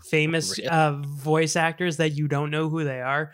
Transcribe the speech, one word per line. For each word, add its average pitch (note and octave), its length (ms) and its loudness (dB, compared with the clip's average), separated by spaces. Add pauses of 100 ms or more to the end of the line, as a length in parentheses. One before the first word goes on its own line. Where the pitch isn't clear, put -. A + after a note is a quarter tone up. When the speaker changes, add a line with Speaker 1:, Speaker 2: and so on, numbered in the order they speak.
(120)
Speaker 1:
famous, D#3 480 0
Speaker 2:
Really? - 100 -4
Speaker 1:
uh, D#3+ 220 4 (100)
voice D3 540 0
actors E3 420 0
that D#3+ 140 2
you D3+ 160 -2
don't C#3+ 240 -2
know D#3 180 -2
who D#3+ 140 -2
they C3 180 -4
are. C#3+ 320 -2